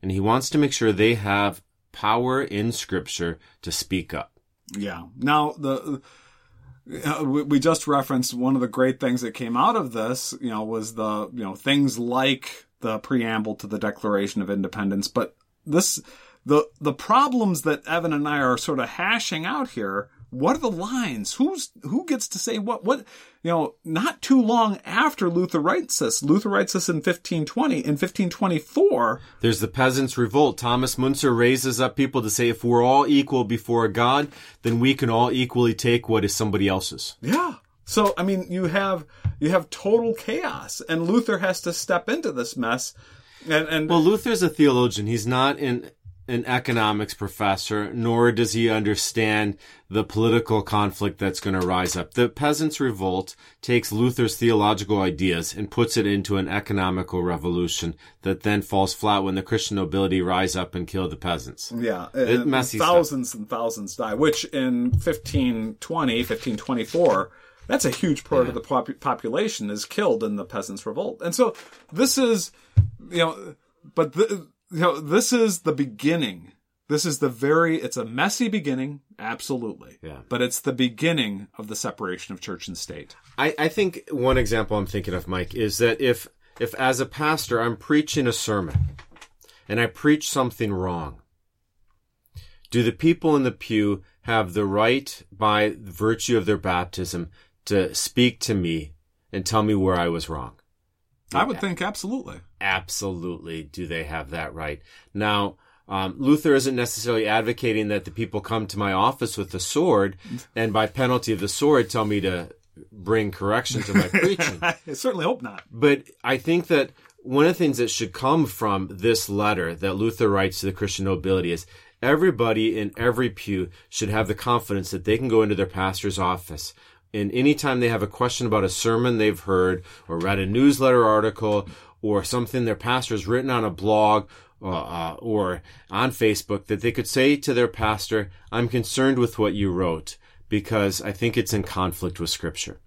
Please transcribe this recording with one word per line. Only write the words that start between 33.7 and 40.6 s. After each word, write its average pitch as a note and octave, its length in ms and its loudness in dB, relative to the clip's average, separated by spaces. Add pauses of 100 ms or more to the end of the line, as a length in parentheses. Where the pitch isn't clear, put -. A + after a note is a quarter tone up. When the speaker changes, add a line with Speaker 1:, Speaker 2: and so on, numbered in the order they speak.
Speaker 1:
God, B2 400 2 (340)
then A2+ 180 2
we C3 140 4
can B2+ 160 0
all A#2 220 4
equally B2 420 2
take A#2+ 340 0
what A2 160 2
is G2+ 100 0
somebody G2+ 340 2
else's." - 520 -4
Speaker 2:
Yeah. C#4 340 0 (320)
So, G#3 300 2
I E3+ 60 -2
mean, F#3+ 260 0
you F3+ 180 -2
have, F#3+ 380 0 (360)
you D3+ 100 2
have F3+ 200 2
total A3+ 440 2
chaos, - 760 -8